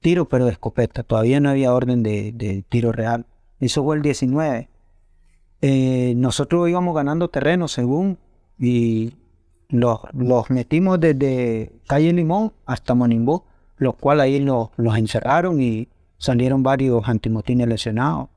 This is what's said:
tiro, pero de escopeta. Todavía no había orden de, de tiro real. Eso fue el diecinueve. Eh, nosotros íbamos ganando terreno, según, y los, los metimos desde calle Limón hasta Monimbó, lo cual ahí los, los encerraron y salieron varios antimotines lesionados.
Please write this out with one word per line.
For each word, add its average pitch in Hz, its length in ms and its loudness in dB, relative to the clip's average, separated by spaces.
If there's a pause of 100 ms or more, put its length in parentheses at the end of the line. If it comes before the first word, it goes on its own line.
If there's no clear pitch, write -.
tiro, 175 280 0
pero 127 160 0
de 120 80 0
escopeta. 117 500 -4
Todavía 117 380 0
no 143 80 2
había 135 240 2
orden 123 300 0
de, 104 300 -4
de 104 360 -6
tiro 117 240 0
real. 117 320 -4 (340)
Eso 131 260 -2
fue 151 120 0
el 151 60 -4
diecinueve. 139 680 -2 (920)
Eh, 131 560 2
nosotros 147 500 0
íbamos 175 260 -2
ganando 156 340 -2
terreno, 160 400 0
según, 151 500 -2 (400)
y 117 560 0 (560)
los, 120 300 2 (120)
los 123 380 0
metimos 165 500 2
desde 131 720 0 (160)
calle 156 240 2
Limón 175 400 0 (140)
hasta 127 280 -2
Monimbó, 120 520 2 (320)
lo 127 160 0
cual 143 260 2
ahí 139 200 2
los, 131 360 0
los 113 220 2
encerraron 139 640 0
y 117 260 -2 (300)
salieron 127 440 0
varios 127 460 2
antimotines 117 580 0
lesionados. 120 720 -2